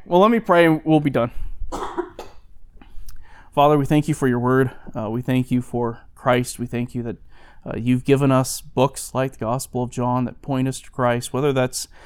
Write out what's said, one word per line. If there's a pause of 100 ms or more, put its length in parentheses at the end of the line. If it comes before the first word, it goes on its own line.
well,
let
me
pray
and
we'll
be
done. (2250)
Father,
we
thank
you
for
your
word. (240)
Uh,
we
thank
you
for (120)
Christ.
We
thank
you
that, (480)
uh,
you've
given
us
books
like
the
Gospel
of
John
that
point
us
to
Christ,
whether
that's, (180)